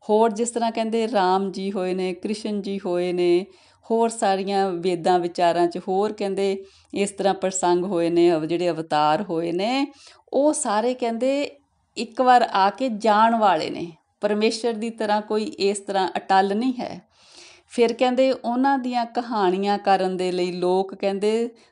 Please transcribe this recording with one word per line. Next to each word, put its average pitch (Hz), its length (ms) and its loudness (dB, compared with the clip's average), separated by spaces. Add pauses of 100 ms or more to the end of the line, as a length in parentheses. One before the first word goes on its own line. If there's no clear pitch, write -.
ਹੋਰ 220 220 4
ਜਿਸ 226 200 -4
ਤਰ੍ਹਾਂ 226 200 -2
ਕਹਿੰਦੇ 226 400 -2
RAM 190 400 2
ਜੀ 190 200 -6
ਹੋਏ 185 220 -4
ਨੇ, 185 200 -4
ਕ੍ਰਿਸ਼ਨ 208 480 -6
ਜੀ 196 240 -6
ਹੋਏ 180 280 -2
ਨੇ, 175 320 2 (460)
ਹੋਰ 226 180 2
ਸਾਰੀਆਂ 196 600 0
ਵੇਦਾਂ 180 500 0
ਵਿਚਾਰਾਂ 175 480 0
'ਚ 170 100 -4
ਹੋਰ 196 360 -2
ਕਹਿੰਦੇ 196 520 -2 (280)
ਇਸ 202 180 -2
ਤਰ੍ਹਾਂ 190 220 0
ਪ੍ਰਸੰਗ 180 520 0
ਹੋਏ 170 240 0
ਨੇ, 170 240 4
ਅਵ-, 156 120 0
ਜਿਹੜੇ 170 240 0
ਅਵਤਾਰ 156 520 0
ਹੋਏ 170 300 -4
ਨੇ, 240 360 -2 (460)
ਉਹ 294 200 4
ਸਾਰੇ 233 400 0
ਕਹਿੰਦੇ 254 580 -2 (460)
ਇੱਕ 226 240 -6
ਵਾਰ 247 200 8
ਆ 196 280 2
ਕੇ 262 200 -4
ਜਾਣ 220 460 2
ਵਾਲੇ 185 340 2
ਨੇ। 170 220 -8 (300)
ਪਰਮੇਸ਼ਰ 220 520 0
ਦੀ 220 160 -8
ਤਰ੍ਹਾਂ 214 320 -2
ਕੋਈ 214 220 -4
ਇਸ 202 360 -2
ਤਰ੍ਹਾਂ 190 380 -2
ਅਟੱਲ 196 380 2
ਨਹੀਂ 247 240 -2
ਹੈ। - 220 -10 (640)
ਫਿਰ 233 260 2
ਕਹਿੰਦੇ 254 380 2
ਉਹਨਾਂ 254 460 0
ਦੀਆਂ 247 280 -2
ਕਹਾਣੀਆਂ 202 720 0
ਕਰਨ 185 400 0
ਦੇ 185 140 -2
ਲਈ 180 200 -2
ਲੋਕ 180 440 -2
ਕਹਿੰਦੇ 208 540 -2 (220)